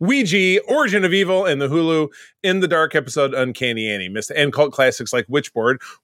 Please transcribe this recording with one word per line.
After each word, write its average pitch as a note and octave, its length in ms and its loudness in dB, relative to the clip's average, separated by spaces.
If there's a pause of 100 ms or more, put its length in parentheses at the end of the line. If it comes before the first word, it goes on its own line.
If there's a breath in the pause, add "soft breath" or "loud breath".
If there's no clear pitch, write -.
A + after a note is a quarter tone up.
Ouija, F#3+ 640 2
Origin A3 380 2
of F3 80 2
Evil, F#3+ 320 2
and D3 160 0
the C#3 80 -2
Hulu D#3+ 400 0 (340 loud breath)
In F#3+ 180 0
the F3+ 80 2
Dark D#3+ 280 0
episode C3+ 380 0
Uncanny A#2+ 540 -2
Annie. G2 200 -4
Missed, G2 240 -8
and C#3+ 200 2
cult D3 200 2
classics B2+ 400 0
like B2 160 -2
Witchboard, B2 480 0 (280 loud breath)